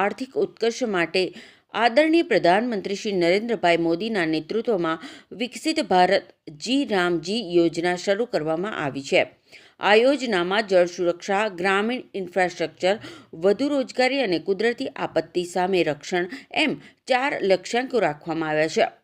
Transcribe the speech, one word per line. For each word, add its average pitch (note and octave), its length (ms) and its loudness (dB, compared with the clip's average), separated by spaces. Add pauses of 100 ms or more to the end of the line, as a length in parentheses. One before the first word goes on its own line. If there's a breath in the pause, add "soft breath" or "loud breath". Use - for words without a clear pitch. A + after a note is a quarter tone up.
આર્થિક G#3 320 -4 (100)
ઉત્કર્ષ - 360 -4 (160)
માટે E3+ 260 0 (600 loud breath)
આદરણીય D#4 500 4
પ્રધાનમંત્રી G3 720 2
શ્રી G3 200 -2
નરેન્દ્રભાઈ F3 640 2
મોદીના F3 480 0
નેતૃત્વમાં E3 720 -2 (360 loud breath)
વિકસિત D4+ 380 -4 (140)
ભારત F#3 340 4 (380)
જી C4 160 0 (100)
રામજી F3 480 -2 (160)
યોજના E3+ 480 2
શરૂ G3+ 300 0
કરવામાં D#3+ 500 -2
આવી C#3 280 -6
છે. E3 120 4 (640 soft breath)
આ G3+ 160 6
યોજનામાં A3 640 0
જળ F3+ 280 4
સુરક્ષા, F#3 460 0 (180)
ગ્રામીણ G3+ 460 0 (140)
ઇન્ફ્રાસ્ટ્રક્ચર, F3+ 760 0 (480 loud breath)
વધુ G#3 300 2
રોજગારી C4 540 0
અને F3 200 0
કુદરતી A3 480 -2
આપત્તિ F3 600 -4
સામે F#3 340 2
રક્ષણ F3 420 -4 (320 loud breath)
એમ B3 160 -2 (300 loud breath)
ચાર C4 240 0 (160)
લક્ષ્યાંકો A#3 580 0
રાખવામાં D#3 440 -4
આવ્યા D#3 260 0
છે. - 260 0